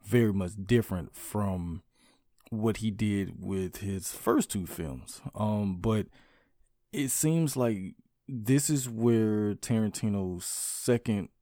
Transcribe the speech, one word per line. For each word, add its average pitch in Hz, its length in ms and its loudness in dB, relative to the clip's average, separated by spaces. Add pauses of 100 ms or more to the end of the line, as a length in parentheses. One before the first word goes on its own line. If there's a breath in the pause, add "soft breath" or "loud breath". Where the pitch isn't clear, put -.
very 110 300 4
much 92 200 0 (120)
different 98 500 2
from 92 680 -4 (680 soft breath)
what 110 300 -2
he 110 120 0
did 101 540 -2
with 95 340 -4
his 98 340 -6
first - 380 0
two 92 160 -4
films. 69 540 -8 (140)
Um, 104 460 0
but 107 260 0 (880 soft breath)
it 139 160 -2
seems 156 500 2
like 107 380 0 (300)
this 131 440 2
is 131 180 0
where 110 680 4
Tarantino's 101 880 0
second - 840 -2 (140)